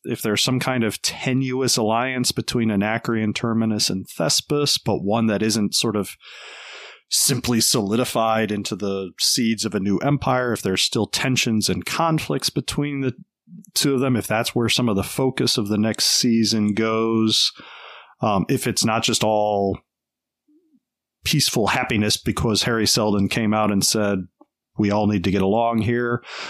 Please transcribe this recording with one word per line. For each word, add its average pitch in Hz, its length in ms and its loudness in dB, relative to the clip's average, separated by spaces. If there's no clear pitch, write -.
if - 180 -6
there's 208 220 0
some 127 160 0
kind 127 240 -2
of 107 180 -2
tenuous 131 760 -2
alliance 123 540 0
between 113 380 0
Anacreon, 110 640 0
Terminus, 113 560 0
and 95 180 -4
Thespis, 147 760 0
but 104 160 0
one 110 280 0
that 104 140 2
isn't 107 320 0
sort 110 220 0
of 98 200 -4
simply 123 520 0
solidified 110 920 2
into 104 240 -4
the 98 440 -4
seeds 113 460 0
of 101 100 -4
a 104 40 0
new 101 200 2
empire, 131 540 0
if - 80 -4
there's 95 220 0
still 110 240 0
tensions 120 640 0
and 90 160 -4
conflicts 160 640 -2
between 143 520 -4
the 131 120 -2
two 139 200 2
of 123 40 2
them, 127 160 2
if 107 120 0
that's 113 280 0
where 117 140 2
some 123 200 2
of 101 60 2
the 95 80 2
focus 131 540 0
of 107 100 0
the 104 100 0
next 107 280 0
season 110 680 2
goes, 110 800 2
um, 101 280 2
if 139 180 0
it's - 180 0
not 113 180 2
just 113 200 0
all 107 540 2
peaceful 123 440 0
happiness 107 500 0
because 110 460 0
Harry 113 240 0
Seldon 104 420 2
came 110 240 0
out 107 180 2
and 98 140 2
said, 101 340 0
"We 101 140 2
all 104 160 2
need 104 180 2
to 98 60 0
get 95 100 2
along 113 400 2
here." 120 420 -2